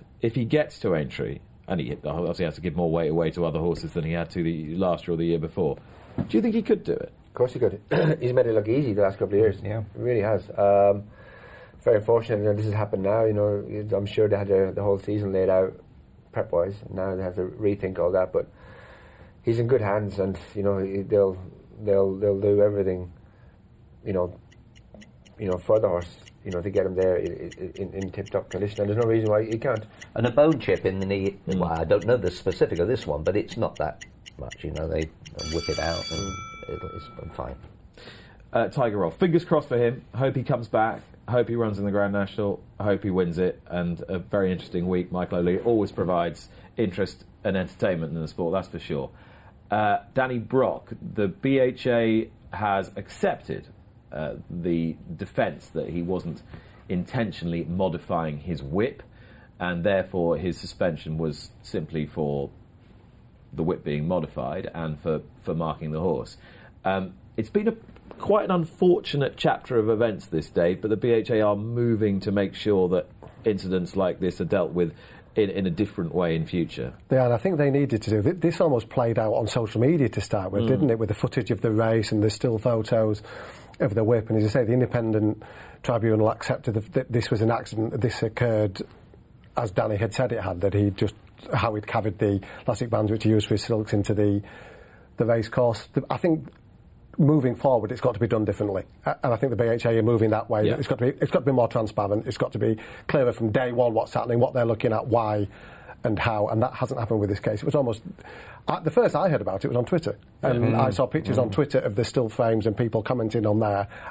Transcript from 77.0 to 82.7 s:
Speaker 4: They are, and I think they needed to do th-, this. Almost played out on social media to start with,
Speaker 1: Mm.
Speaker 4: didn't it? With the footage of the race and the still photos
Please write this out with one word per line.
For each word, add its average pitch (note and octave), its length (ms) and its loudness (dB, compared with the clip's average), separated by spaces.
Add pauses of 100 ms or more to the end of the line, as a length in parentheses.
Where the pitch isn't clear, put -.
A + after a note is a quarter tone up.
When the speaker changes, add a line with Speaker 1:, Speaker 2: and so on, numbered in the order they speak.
Speaker 4:
They C3 100 4
are, B2+ 80 6
and A#2+ 80 4
I A#2 40 2
think F#3 200 0
they C#3+ 140 4
needed C3 320 2
to - 60 -4
do G#2+ 120 2
th-, D3+ 200 2
this. E3+ 180 2
Almost B2 300 2
played A#2 280 0
out A2 160 2
on A#2+ 140 0
social A2 320 -2
media C3+ 300 4
to - 120 -4
start F#2+ 300 -2
with, G#2 120 0
Speaker 1:
Mm. A2+ 40 2
Speaker 4:
didn't C3 220 4
it? A2+ 100 2
With A2 100 0
the G#2 60 0
footage - 360 -2
of - 100 0
the A#2 100 2
race A2+ 400 2
and G#2+ 100 2
the G#2+ 80 4
still A2+ 280 0
photos A2 640 0 (580)